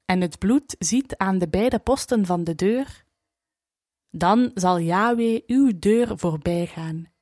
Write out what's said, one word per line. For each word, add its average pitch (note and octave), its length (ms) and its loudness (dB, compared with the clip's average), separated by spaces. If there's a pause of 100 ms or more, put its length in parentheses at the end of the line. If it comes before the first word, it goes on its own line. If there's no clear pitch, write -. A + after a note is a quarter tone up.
en F#3 160 0
het E3+ 160 -4
bloed B3 420 0
ziet B3 380 -2
aan F#3+ 200 0
de F3 120 -2
beide A3 300 0
posten A#3+ 460 0
van F3 180 -2
de E3 120 -4
deur, A3+ 500 -2 (1040)
dan G3+ 440 2
zal F3+ 260 2
Yahweh A3+ 640 0
uw B3 340 2
deur A3 380 2
voorbijgaan. E3 920 -4 (100)